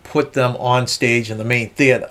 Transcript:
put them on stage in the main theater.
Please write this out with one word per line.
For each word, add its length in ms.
put 300
them 260
on 280
stage 440
in 80
the 60
main 260
theater. 400